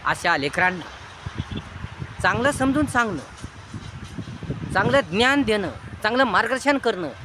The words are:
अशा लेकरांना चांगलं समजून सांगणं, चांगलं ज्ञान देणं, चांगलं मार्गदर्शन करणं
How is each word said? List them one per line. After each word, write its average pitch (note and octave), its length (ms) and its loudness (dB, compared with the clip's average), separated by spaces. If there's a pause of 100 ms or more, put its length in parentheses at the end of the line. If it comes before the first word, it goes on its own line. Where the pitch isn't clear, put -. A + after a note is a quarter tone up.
अशा E3 320 2
लेकरांना - 1200 -2 (640)
चांगलं G#3+ 300 4
समजून C4+ 340 2
सांगणं, - 1900 -6
चांगलं A#3+ 280 4 (100)
ज्ञान B3+ 320 4
देणं, G#3 280 2 (320)
चांगलं A#3+ 220 4
मार्गदर्शन A#3 540 4
करणं F3+ 300 0 (160)